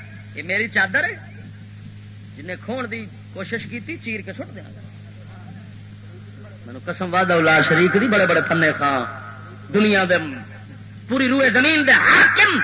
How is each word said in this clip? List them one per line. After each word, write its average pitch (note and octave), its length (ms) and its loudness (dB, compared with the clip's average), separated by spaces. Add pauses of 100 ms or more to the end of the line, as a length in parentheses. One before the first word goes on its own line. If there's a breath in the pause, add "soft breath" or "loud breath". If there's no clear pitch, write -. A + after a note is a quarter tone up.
(340)
یہ D3 80 -10
میری G3+ 260 -2
چادر G#3 360 0
ہے، G#4+ 100 -4 (1200)
جن D3 100 -14
نے F3+ 80 -8 (100)
کھون B3 260 -4
دی A3 160 -8 (260)
کوشش G3+ 380 -8
کیتی، A#3+ 320 -10
چیر A3 180 -6
کے F#3+ 120 -12
سٹ B3+ 220 -12
دیا - 80 -14
گا۔ - 180 -16 (1900)
مینوں B2 180 -14
قسم F3 300 -4
وعدہ F3+ 200 4
لا D#3+ 340 6
شریک E3 320 6
دی، B3 80 4
بڑے G3+ 180 4
بڑے E3 220 4
فنے D#3+ 240 4
خاں C#3 280 0 (760)
دنیا G#3 340 6
دے F3+ 60 4 (920)
پوری C4 200 2
روئے C4 220 4
زمین C#4+ 360 4
دے B3+ 60 8
حاکم - 720 6